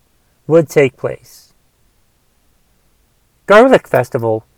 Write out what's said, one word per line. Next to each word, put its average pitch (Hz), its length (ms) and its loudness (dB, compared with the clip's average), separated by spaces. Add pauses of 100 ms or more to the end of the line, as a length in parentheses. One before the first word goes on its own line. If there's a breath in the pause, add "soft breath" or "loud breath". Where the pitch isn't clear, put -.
(480)
would 156 200 0
take 139 280 -2
place, - 560 -16 (1900)
Garlic 233 400 2
Festival 113 580 -6 (140)